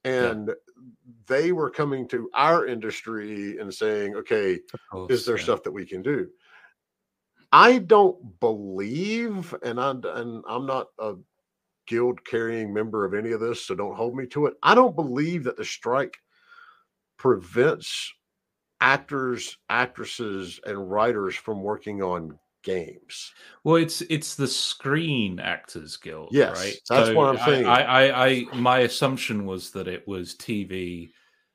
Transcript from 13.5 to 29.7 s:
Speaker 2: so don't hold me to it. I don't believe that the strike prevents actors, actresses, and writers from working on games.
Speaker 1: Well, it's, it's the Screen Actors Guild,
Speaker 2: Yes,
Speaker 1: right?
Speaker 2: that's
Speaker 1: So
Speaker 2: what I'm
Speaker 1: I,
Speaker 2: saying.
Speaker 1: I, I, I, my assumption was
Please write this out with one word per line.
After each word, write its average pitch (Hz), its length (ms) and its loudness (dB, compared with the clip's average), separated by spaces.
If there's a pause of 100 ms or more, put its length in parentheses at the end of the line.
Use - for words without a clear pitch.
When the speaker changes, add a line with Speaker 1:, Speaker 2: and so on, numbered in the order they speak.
Speaker 2:
so 98 80 -4
don't 101 220 -6
hold 120 180 -4
me 135 140 -8
to 147 180 -2
it. 143 160 -2
I 196 140 6
don't 247 180 6
believe 151 500 -2
that 98 120 -4
the 107 80 -8
strike - 540 -4 (960)
prevents 113 960 0 (640)
actors, 131 800 0 (120)
actresses, 107 920 -4
and 98 240 -8
writers 104 460 0
from 104 280 -8
working 104 380 -6
on 85 380 -6 (240)
games. - 680 -8 (320)
Speaker 1:
Well, 156 100 4
it's, 160 280 0
it's - 340 -6
the 139 100 -2
Screen 135 960 -2
Actors 80 560 -8
Guild, 80 340 -14
Speaker 2:
Yes, 104 260 4
Speaker 1:
right? 95 220 -6 (100)
Speaker 2:
that's 117 200 6
Speaker 1:
So 113 80 4
Speaker 2:
what 143 120 6
I'm 127 80 2
Speaker 1:
I, 117 80 -2
Speaker 2:
saying. 135 220 4
Speaker 1:
I, 123 160 6
I, 131 440 6
I, 127 280 2
my 127 260 4
assumption 120 640 0
was 92 260 -8